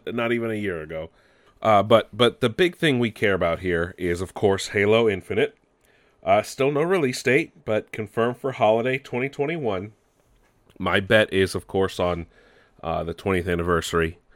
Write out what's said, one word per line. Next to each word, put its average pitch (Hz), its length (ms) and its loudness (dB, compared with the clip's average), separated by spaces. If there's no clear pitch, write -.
not 117 240 -2
even 117 180 -2
a 110 60 -4
year 95 260 -4
ago. 80 280 -10
Uh, 107 220 4
but, 107 300 4
but 117 260 2
the 127 80 2
big 175 300 0
thing 147 200 0
we 117 140 0
care 104 220 0
about 85 260 0
here 87 380 -2
is, 87 240 -2
of 92 120 -10
course, 98 360 0
Halo 107 400 2
Infinite. 98 480 -2
Uh, 104 180 4
still 135 300 -2
no 147 100 0
release 165 400 0
date, 139 440 0
but 107 260 -4
confirmed 117 460 -4
for 131 160 -6
holiday 117 440 2
twenty 131 300 -6
twenty-one. 135 640 -6
My 92 240 0
bet 107 320 2
is, 95 220 2
of 92 120 -10
course, 95 320 -2
on, 87 280 -2
uh, 82 220 -4
the 82 100 -6
twentieth 92 360 -2
anniversary 85 720 0